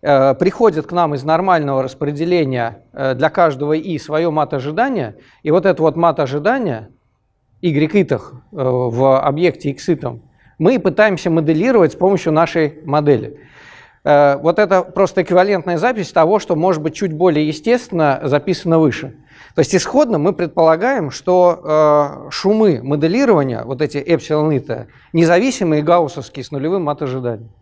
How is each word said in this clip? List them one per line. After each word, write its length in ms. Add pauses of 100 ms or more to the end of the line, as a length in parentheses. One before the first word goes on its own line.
э, 340
приходят 520
к 60
нам 200
из 120
нормального 580
распределения, 1080
э, 220
для 140
каждого 440
и 240
своё 340
мат-ожидание, 840 (260)
и 80
вот 140
это 160
вот 160
мат-ожидание, 880 (760)
y 380
и 60
t, 100
э, 20 (340)
в 680
объекте 520
x 180
и 60
там, 260 (360)
мы 220
пытаемся 500
моделировать 600
с 60
помощью 340
нашей 540
модели. 560 (640)
Э, 320
вот 200
это 260
просто 380
эквивалентная 560
запись 360
того, 260
что 160
может 260
быть 140
чуть 160
более 340
естественно 760
записано 560
выше. 380 (380)
То 40
есть 160
исходно 420
мы 140
предполагаем, 800
что, 500
э, 680
шумы 500
моделирования, 840
вот 160
эти 160
эпсилон 560
и 60
т, 280 (240)
независимые 680
гауссовские 640
с 60
нулевым 320
мат-ожиданием. 680 (120)